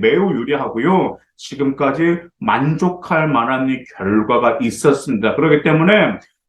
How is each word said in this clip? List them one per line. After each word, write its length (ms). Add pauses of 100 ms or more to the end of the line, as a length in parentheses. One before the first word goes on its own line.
매우 320
유리하고요. 880 (180)
지금까지 840 (200)
만족할 880
만한 400
이 160 (140)
결과가 640
있었습니다. 720
그렇기 280
때문에 560 (300)